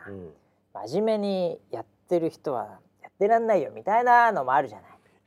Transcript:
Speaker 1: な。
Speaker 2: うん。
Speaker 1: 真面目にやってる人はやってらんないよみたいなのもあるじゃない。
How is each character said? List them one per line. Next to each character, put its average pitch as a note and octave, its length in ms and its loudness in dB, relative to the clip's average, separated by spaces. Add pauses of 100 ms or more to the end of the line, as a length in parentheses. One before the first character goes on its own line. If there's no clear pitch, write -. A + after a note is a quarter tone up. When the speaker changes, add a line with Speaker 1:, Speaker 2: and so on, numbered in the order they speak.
Speaker 1:
な。 G2+ 60 -16
Speaker 2:
う - 20 -14
ん。 F2 200 -16 (520)
Speaker 1:
真 D#3 160 -2
面 A3 180 0
目 G3+ 60 -4
に F#3 340 -4 (100)
や A2+ 120 -10
っ - 40 -20 (220)
て F3 120 0
る D#3+ 100 -2
人 - 220 -8
は G#2 260 -8 (240)
や - 60 -20
っ - 100 -20
て G3+ 100 2
ら A3+ 100 4
ん A#3 80 -4
な A3 100 4
い E3 60 2
よ - 100 -8
み A2 120 -16
た G#3 160 0
い B3 40 0
な A#3+ 280 6
の D#3 120 -2
も B2+ 80 -2
あ C#3+ 80 4
る C3+ 80 -2
じ A2+ 60 -20
ゃ - 60 -20
な - 80 -20
い。 - 20 -20 (360)